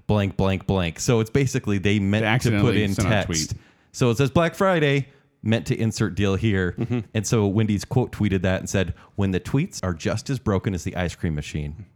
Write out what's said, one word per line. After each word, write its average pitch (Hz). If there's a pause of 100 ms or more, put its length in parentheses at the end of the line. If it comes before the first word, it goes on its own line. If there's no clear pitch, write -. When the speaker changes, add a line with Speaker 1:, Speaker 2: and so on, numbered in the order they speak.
Speaker 1:
blank, 101
blank, 95
blank." 90
So 120
it's 110
basically 127
they 101
meant 101
Speaker 2:
They 113
Speaker 1:
to 104
put 104 (120)
Speaker 2:
accidentally 107
Speaker 1:
in 101
Speaker 2:
sent 98
out 113
a 95
Speaker 1:
text. 78
Speaker 2:
tweet. - (300)
Speaker 1:
So 127
it 113
says, 135
"Black 170
Friday," 151 (340)
meant 107
to 123
insert 107
deal 98
here. 95
Speaker 3:
Mm-hmm. 117 (160)
Speaker 1:
And 110
so 107
Wendy's 104
quote -
tweeted 95
that 95
and -
said, 92 (220)
"When 98
the 92
tweets -
are 92
just 101
as 131
broken 101
as 90
the 95
ice 87
cream 82
machine." 76